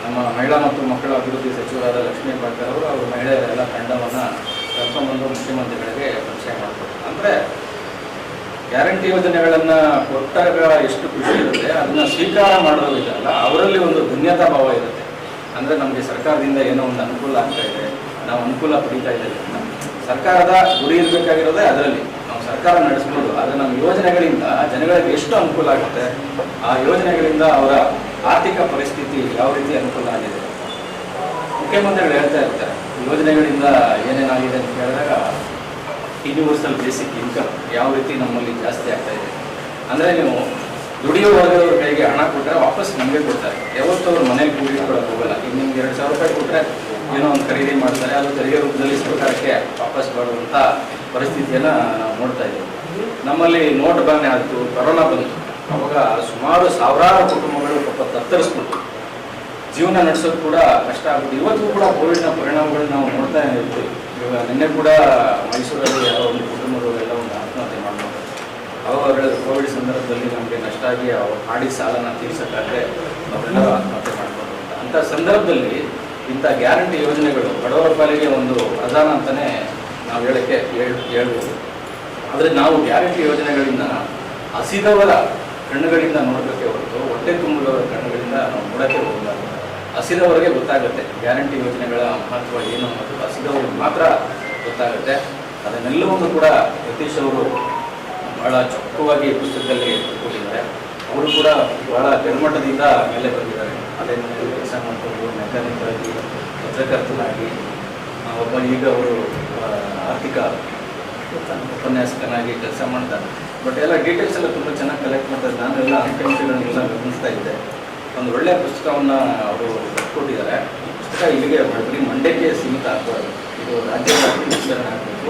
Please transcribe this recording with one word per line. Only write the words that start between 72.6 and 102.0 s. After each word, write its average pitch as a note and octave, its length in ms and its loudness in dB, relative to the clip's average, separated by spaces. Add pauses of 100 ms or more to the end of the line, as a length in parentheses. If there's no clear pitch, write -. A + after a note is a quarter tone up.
ಅವರೆಲ್ಲ - 200 -2
ಆತ್ಮಹತ್ಯೆ - 580 0
ಮಾಡ್ಕೊಂಡು" - 720 -8
ಅಂತ. - 100 -4
ಅಂತ D#3 180 0
ಸಂದರ್ಭದಲ್ಲಿ E3+ 920 0 (220)
ಇಂಥ C3+ 160 -2
ಗ್ಯಾರಂಟಿ E3+ 580 2
ಯೋಜನೆಗಳು D3 600 0
ಬಡವರ D#3 280 4
ಪಾಲಿಗೆ D3+ 340 4
ಒಂದು B2+ 260 2
ವರದಾನ B2 540 2
ಅಂತಾನೆ - 640 0 (400)
ನಾವು A#2 160 -2
ಹೇಳಕ್ಕೆ - 520 0
ಹೇಳ್-, B2 280 -2 (100)
ಹೇಳ್ಬೋದು. A#2+ 360 0 (840)
ಆದ್ರೆ D#3 160 4
ನಾವು D3+ 340 4
ಗ್ಯಾರಂಟಿ F3+ 380 2
ಯೋಜನೆಗಳಿಂದ C#3+ 600 0 (760)
ಹಸಿದವರ G3 540 4 (640)
ಕಣ್ಣುಗಳಿಂದ D#3+ 440 2
ನೋಡೋದಕ್ಕೆ B2+ 500 0
ಹೊರತು - 440 -4
ಹೊಟ್ಟೆ - 240 -2
ತುಂಬಿದವರ C#3 480 0
ಕಣ್ಣುಗಳಿಂದ A#2+ 520 -4
ನಾವು - 440 -2
ನೋಡಕ್ಕೆ C3+ 200 0
ಹೋಗಬಾರ್ದು. - 600 -4 (400)
ಹಸಿದವರಿಗೆ F3 560 4
ಗೊತ್ತಾಗುತ್ತೆ - 500 0 (160)
ಗ್ಯಾರಂಟಿ C3+ 380 0
ಯೋಜನೆಗಳ B2 440 -2
ಮಹತ್ವ B2 540 -2 (180)
ಏನು B2 140 -2
ಅನ್ನೋದು - 400 -6
ಹಸಿದವ್ರಿಗೆ C#3 520 -2
ಮಾತ್ರ - 220 0 (640)
ಗೊತ್ತಾಗುತ್ತೆ. A#2+ 480 -2 (540)
ಅದನ್ನೆಲ್ಲವನ್ನು E3 600 0
ಕೂಡ D#3 140 2 (440)
ಯತೀಶ್ D#3 320 -4
ಅವರು C3+ 240 0 (960)
ಬಹಳ B2+ 220 0
ಚೊಕ್ಕವಾಗಿ C#3+ 720 0
ಪುಸ್ತಕದಲ್ಲಿ B2+ 880 -2
ಕೊಟ್ಟಿದ್ದಾರೆ. - 360 -6 (540)
ಅವರು D3+ 140 0
ಕೂಡ D3+ 200 4 (460)
ಬಹಳ - 220 4